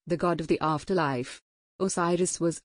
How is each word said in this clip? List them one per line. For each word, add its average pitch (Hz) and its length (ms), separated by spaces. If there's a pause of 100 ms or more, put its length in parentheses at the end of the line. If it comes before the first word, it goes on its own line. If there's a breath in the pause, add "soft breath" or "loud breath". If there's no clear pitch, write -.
the 165 120
god 170 200
of 160 100
the 170 120
afterlife. 151 800 (400)
Osiris 175 600
was 165 240